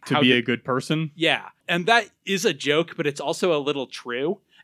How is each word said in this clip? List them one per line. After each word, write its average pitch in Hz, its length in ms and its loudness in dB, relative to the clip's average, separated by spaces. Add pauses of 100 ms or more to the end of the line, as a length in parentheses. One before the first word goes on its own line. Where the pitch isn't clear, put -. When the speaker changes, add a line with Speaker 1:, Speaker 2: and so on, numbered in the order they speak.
Speaker 1:
To 143 80 0
Speaker 2:
how 151 80 4
Speaker 1:
be 127 80 6
Speaker 2:
to 123 80 6
Speaker 1:
a 120 40 0
good 120 220 -2
person? 147 500 -2
Speaker 2:
Yeah. 135 360 -2 (180)
And 175 180 -2
that 226 220 2 (160)
is 190 220 0
a 175 80 2
joke, 147 420 0
but 156 100 -2
it's 143 140 -4
also 165 360 0
a 147 40 0
little 139 260 -2
true. 135 540 -6 (240)